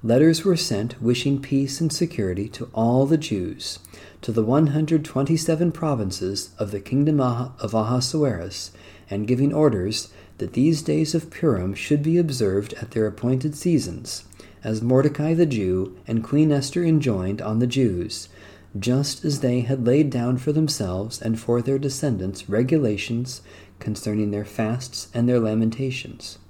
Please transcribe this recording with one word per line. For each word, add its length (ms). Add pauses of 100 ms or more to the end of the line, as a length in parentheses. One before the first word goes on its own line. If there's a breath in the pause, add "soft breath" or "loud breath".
Letters 400
were 140
sent 460
wishing 400
peace 400
and 100
security 560
to 240
all 320
the 140
Jews, 600 (440 loud breath)
to 100
the 120
one 240
hundred 360
twenty-seven 680
provinces 840
of 120
the 100
kingdom 400
of 540
Ahasuerus, 960 (420 loud breath)
and 140
giving 260
orders 600 (260 loud breath)
that 140
these 300
days 340
of 140
Purim 440
should 280
be 140
observed 580
at 180
their 140
appointed 500
seasons, 680 (380 loud breath)
as 180
Mordecai 540
the 100
Jew 640
and 180
Queen 280
Esther 320
enjoined 580
on 160
the 80
Jews, 600 (500 loud breath)
just 460
as 160
they 220
had 240
laid 240
down 280
for 140
themselves 680
and 180
for 220
their 180
descendants 680
regulations 960 (380 loud breath)
concerning 500
their 140
fasts 680
and 160
their 120
lamentations. 1000 (120)